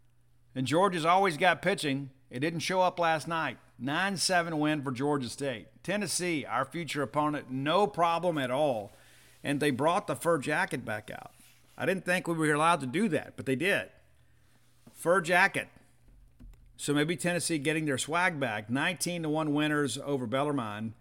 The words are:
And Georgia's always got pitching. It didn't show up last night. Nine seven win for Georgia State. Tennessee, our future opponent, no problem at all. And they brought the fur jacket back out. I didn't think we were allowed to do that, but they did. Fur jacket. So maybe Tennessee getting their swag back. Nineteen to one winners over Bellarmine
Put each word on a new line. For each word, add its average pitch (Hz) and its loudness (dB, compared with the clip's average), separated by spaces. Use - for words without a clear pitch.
And 131 -2
Georgia's 170 2
always 185 4
got 165 2
pitching. 143 -2
It 123 -10
didn't 165 -2
show 185 2
up 175 2
last 165 0
night. 156 -2
Nine 170 -2
seven 170 2
win 151 2
for 139 -4
Georgia 135 0
State. 123 -6
Tennessee, 175 -2
our 113 0
future 147 -6
opponent, 147 -2
no 151 2
problem 170 0
at 127 0
all. 127 0
And 143 -2
they 147 2
brought 160 2
the 151 -2
fur 165 2
jacket 151 -2
back 107 -6
out. - -12
I - -6
didn't 180 0
think 180 0
we 170 0
were 156 2
allowed 160 4
to 139 -6
do 170 0
that, - -2
but 120 -10
they 135 0
did. 151 0
Fur 180 2
jacket. 175 4
So - -2
maybe 151 0
Tennessee 170 -2
getting 156 -2
their 135 0
swag 170 0
back. 107 -4
Nineteen 165 -2
to 156 -2
one 151 0
winners 147 0
over 135 -4
Bellarmine 113 -2